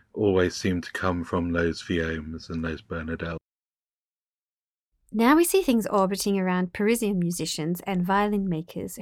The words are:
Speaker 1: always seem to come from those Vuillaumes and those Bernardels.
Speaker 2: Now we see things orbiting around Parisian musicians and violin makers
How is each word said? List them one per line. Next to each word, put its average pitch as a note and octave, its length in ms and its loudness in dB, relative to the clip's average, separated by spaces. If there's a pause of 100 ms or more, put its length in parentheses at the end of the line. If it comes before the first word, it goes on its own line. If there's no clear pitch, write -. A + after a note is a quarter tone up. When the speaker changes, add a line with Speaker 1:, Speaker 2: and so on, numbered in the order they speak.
(120)
Speaker 1:
always F#2 440 2
seem F#2 240 0
to - 100 -10
come F2+ 320 -2
from E2+ 300 -2
those E2+ 320 -2
Vuillaumes D#2+ 680 -4
and E2 140 -4
those D#2+ 180 -6
Bernardels. E2 540 -8 (1800)
Speaker 2:
Now A#3 240 6
we E4+ 80 6
see F#4+ 180 2
things A#3 240 2
orbiting G3 520 2
around F3+ 360 0
Parisian G#3+ 460 0
musicians E3+ 680 -2
and F#3 180 0
violin G3+ 440 2
makers F3 540 -6